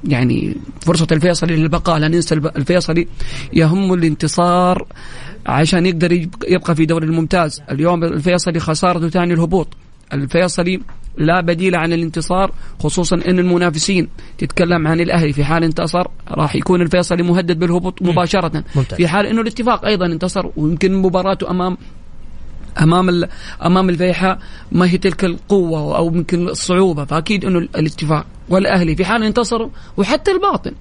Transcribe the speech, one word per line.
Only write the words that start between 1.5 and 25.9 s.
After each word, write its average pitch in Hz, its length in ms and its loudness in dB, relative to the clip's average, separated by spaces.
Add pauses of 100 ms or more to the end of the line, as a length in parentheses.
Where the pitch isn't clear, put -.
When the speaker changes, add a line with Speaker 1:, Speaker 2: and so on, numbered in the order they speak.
Speaker 1:
للبقاء، 165 420 2
لا 151 100 2
ننسى 165 280 2
الب-، 156 220 -2
الفيصلي 165 500 0 (460)
يهم 180 400 4
الانتصار 180 960 2 (580)
عشان 165 400 2
يقدر 170 260 2
يبق-، 175 360 -2
يبقى 180 280 2
في 160 100 2
دوري 160 200 0
الممتاز. 160 560 0 (100)
اليوم 165 320 0
الفيصلي 165 560 0
خسارته 170 500 0
تعني 175 240 2
الهبوط. 165 340 2 (460)
الفيصلي 170 680 0 (360)
لا 170 240 2
بديل 175 340 2
عن 170 180 0
الانتصار، 170 580 0 (280)
خصوصًا 170 360 0
إن 180 240 2
المنافسين 175 680 2 (300)
تتكلم 170 500 0
عن 160 120 2
الأهلي 165 340 2
في 139 100 0
حال 165 200 2
انتصر 170 440 0 (240)
راح 151 240 0
يكون 175 260 2
الفيصلي 175 420 2
مهدد 175 360 2
بالهبوط 180 420 -2
Speaker 2:
مم. 180 80 2
Speaker 1:
مباشرة. 165 540 0 (120)
Speaker 2:
ممتاز. 135 220 0
Speaker 1:
في 175 100 2
حال 196 180 0
إنه 226 160 0
الاتفاق 226 440 -2
أيضًا 202 200 0
انتصر، 175 400 -2 (120)
ويمكن 165 380 2
مباراته 185 560 0
أمام، 180 260 -2 (1040)
أمام 175 280 4
ال-، 175 180 0 (380)
أمام 185 240 4
الفيحاء 180 500 0 (320)
ما 175 140 4
هي 180 120 2
تلك 185 280 0
القوة 165 720 0